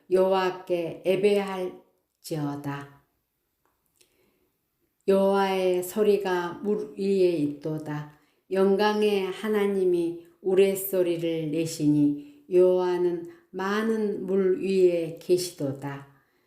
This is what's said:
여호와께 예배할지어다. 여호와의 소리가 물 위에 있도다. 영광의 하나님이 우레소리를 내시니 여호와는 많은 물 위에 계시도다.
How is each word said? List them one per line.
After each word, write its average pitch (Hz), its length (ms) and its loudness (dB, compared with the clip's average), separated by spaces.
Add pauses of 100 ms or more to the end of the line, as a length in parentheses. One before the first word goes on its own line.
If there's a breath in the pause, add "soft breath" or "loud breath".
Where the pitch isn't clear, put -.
(100)
여호와께 180 960 0
예배할지어다. 180 1900 -4 (2000)
여호와의 196 720 2
소리가 190 800 0
물 202 340 -4
위에 196 340 2
있도다. 151 840 -6 (340 soft breath)
영광의 196 760 2
하나님이 185 1000 -2 (160 loud breath)
우레소리를 175 1080 0
내시니 147 1000 0
여호와는 180 800 2 (200 loud breath)
많은 208 760 -2
물 190 340 2
위에 175 600 2
계시도다. 139 840 -4 (400)